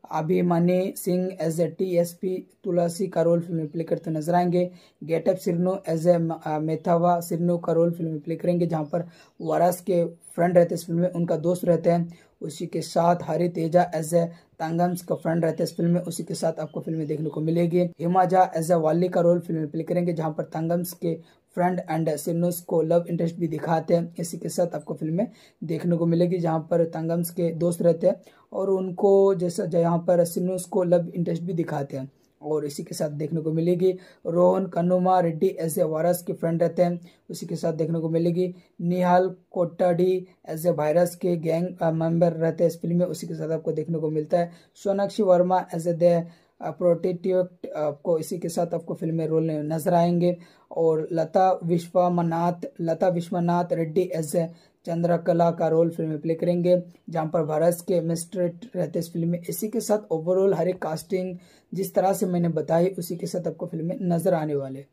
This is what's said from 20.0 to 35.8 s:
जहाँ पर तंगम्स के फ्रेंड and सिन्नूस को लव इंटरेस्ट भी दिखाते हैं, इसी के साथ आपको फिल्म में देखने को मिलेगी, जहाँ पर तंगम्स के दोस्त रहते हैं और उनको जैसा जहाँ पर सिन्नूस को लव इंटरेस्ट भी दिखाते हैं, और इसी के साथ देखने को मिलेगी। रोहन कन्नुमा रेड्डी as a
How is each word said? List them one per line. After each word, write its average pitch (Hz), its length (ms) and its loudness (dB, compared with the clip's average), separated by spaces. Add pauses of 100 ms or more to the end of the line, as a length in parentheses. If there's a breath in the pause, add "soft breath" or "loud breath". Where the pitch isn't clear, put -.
जहाँ 160 180 -2
पर 156 120 -6
तंगम्स 170 500 -2
के - 460 -8 (160)
फ्रेंड 180 260 0 (120)
and 160 240 0
सिन्नूस 170 440 -2
को 165 220 0
लव 170 260 2
इंटरेस्ट 170 280 -2
भी 170 120 -2
दिखाते 160 460 0
हैं, 170 240 -2
इसी 170 200 -8
के 165 100 -8
साथ 170 260 -2
आपको 151 200 -8
फिल्म 160 200 -4
में 202 160 -2 (340 loud breath)
देखने 170 320 0
को 170 100 0
मिलेगी, 175 320 2
जहाँ 160 320 -2
पर 170 140 4
तंगम्स 165 460 -4
के 170 200 -2
दोस्त 170 320 -2
रहते 170 240 4
हैं - 140 2 (320 soft breath)
और 190 180 -2
उनको 196 640 4
जैसा 175 300 -2
जहाँ 170 340 2
पर 170 260 4
सिन्नूस 180 400 -2
को 190 180 0
लव 175 320 2
इंटरेस्ट 170 280 -2
भी 175 100 -6
दिखाते 151 440 -4
हैं, 131 160 -10 (300)
और 151 220 -2
इसी 147 180 -8
के 165 120 -12
साथ 160 140 -4
देखने 156 320 -4
को 156 120 -2
मिलेगी। 180 440 2 (300 loud breath)
रोहन 180 400 4
कन्नुमा 180 540 2
रेड्डी 170 440 0
as 156 100 -2
a 180 80 0